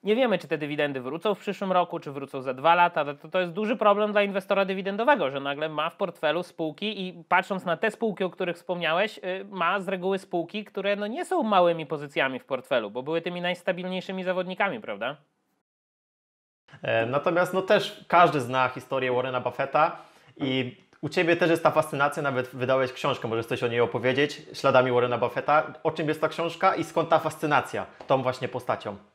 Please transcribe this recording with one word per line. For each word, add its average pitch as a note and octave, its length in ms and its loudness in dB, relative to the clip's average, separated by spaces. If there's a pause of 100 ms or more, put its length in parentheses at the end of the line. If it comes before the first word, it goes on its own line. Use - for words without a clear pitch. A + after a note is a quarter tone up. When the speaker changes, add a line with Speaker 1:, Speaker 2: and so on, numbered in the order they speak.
Speaker 1:
nie G#3 120 2
wiemy, A#3 220 2
czy D#3+ 100 -6
te E3 100 -2
dywidendy D3 440 -2
wrócą E3 340 -2
w - 40 -18
przyszłym G3 320 -4
roku, F3 280 2
czy D3+ 120 -12
wrócą C3+ 300 -8
za B2+ 120 -4
dwa D#3 220 4
lata. F3 300 4
To, D3 240 -10
to F#3 100 0
jest F3 140 -2
duży G#3+ 220 -2
problem G#3 360 4
dla G#3 120 4
inwestora G3 420 0
dywidendowego, G3 640 2
że C#3 100 -4
nagle C#3+ 300 -4
ma D3+ 200 -2
w - 60 -20
portfelu E3+ 480 -2
spółki F#3 640 -6
i E3+ 220 -14
patrząc F#3 360 0
na E3 120 0
te A3 140 0
spółki, G#3+ 320 -4
o F3+ 60 -2
których F3 260 -4
wspomniałeś, F3 640 -2
y, F#3+ 320 -8
ma F#3+ 300 0
z F#3 80 -8
reguły F#3+ 320 -2
spółki, F#3+ 460 -6
które G3+ 300 -2
no, G#3 120 -4
nie D#4+ 180 -6
są F4 180 0
małymi F3 420 4
pozycjami C#3+ 540 -2
w - 60 -20
portfelu, B2 460 -2
bo B2 120 -6
były E3 180 -2
tymi F3 200 -6
najstabilniejszymi F3+ 840 -4
zawodnikami, F3+ 580 -4
prawda? A2+ 340 -6 (1700)
Speaker 2:
E, A2+ 240 2
natomiast F3 480 0
no, F#3+ 80 0
też - 460 0
każdy E3 320 6
zna B2+ 300 0
historię B2+ 420 -2
Warrena B2+ 300 0
Buffetta C#3 560 0 (400)
i C3 400 -2 (240)
u D#3 80 -2
ciebie E3+ 260 4
też E3+ 140 2
jest E3 140 2
ta D#3+ 80 6
fascynacja, D3 520 0
nawet B2+ 240 0
wydałeś C3 460 0
książkę, C3 340 -4
możesz A2+ 180 -2
coś B2 180 -4
o B2 40 2
niej A#2 140 2
opowiedzieć, B2+ 600 0 (120)
Śladami B2+ 380 4
Warrena A#2+ 260 2
Buffetta. C3 560 0 (100)
O D3+ 80 2
czym D#3+ 160 -4
jest D#3 140 -2
ta D#3 80 2
książka E3+ 460 0
i E3 80 -2
skąd D#3+ 260 -2
ta D#3+ 100 6
fascynacja C#3+ 680 -2 (220)
tą C3+ 140 4
właśnie B2 260 -2
postacią? A2+ 500 -4 (180)